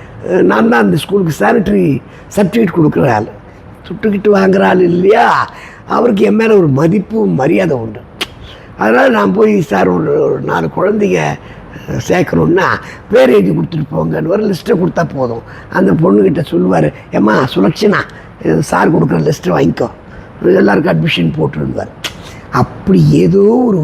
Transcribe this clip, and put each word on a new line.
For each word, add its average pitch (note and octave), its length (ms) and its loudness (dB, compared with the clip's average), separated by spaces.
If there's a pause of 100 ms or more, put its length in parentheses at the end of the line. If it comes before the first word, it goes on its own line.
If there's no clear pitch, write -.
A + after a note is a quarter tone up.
(500)
நான் A3 220 2
தான் A3+ 120 2
அந்த F3 200 2
ஸ்கூலுக்கு F#3 360 0
சானிட்டரி G3+ 460 2 (500)
சர்டிஃபிகேட் G#3 420 0
கொடுக்குற D3+ 400 2
ஆள், A2 100 -4 (600)
சுட்டுக்கிட்டு G3+ 500 0
வாங்குற F#3+ 320 2
ஆள் F#3 220 2
இல்லையா? F#3+ 340 2 (720)
அவருக்கு A3+ 340 2
என் G#3+ 100 2
மேலே A3 220 2
ஒரு D3+ 160 2
மதிப்பு, F3 400 0 (240)
மரியாதை E3+ 420 0
உண்டு. G#2+ 160 -12 (800)
அதனால் B3 380 2
நான் G3 180 0
போய், G#3+ 180 4 (140)
"சார், F#3 240 0
ஒரு, E3+ 180 -2 (140)
ஒரு C3+ 240 -2
நாலு E2+ 260 -2
குழந்தைங்க G3 460 0 (880)
சேர்க்கணுன்னா E3+ 600 0 (440)
பேர் B3 240 4
எழுதி G3 180 2
கொடுத்துட்டு D#3 400 -4
போங்கன்னு D#3+ 420 -4
ஒரு G#3+ 140 -2
லிஸ்ட்டை G3+ 320 -2
கொடுத்தா E3+ 240 -2 (100)
போதும்." A#2 300 -4 (320)
அந்த F#3+ 140 2 (120)
பொண்ணுக்கிட்ட F#3+ 480 2
சொல்லுவார், E3+ 380 0 (300)
"ஏம்மா G#3+ 160 2 (200)
சுலக்ஷனா, F#3 460 0 (680)
சார் E3+ 240 0
கொடுக்குற E3 240 0 (100)
லிஸ்ட்டை - 260 -2
வாங்கிக்கோ, - 340 0 (720)
எல்லாருக்கும் F#3 340 2
அட்மிஷன் F2+ 420 0
போட்டுருவார்." C#2 560 -4 (680)
அப்படி - 400 0 (220)
ஏதோ F#3+ 220 4 (240)
ஒரு F#3+ 140 0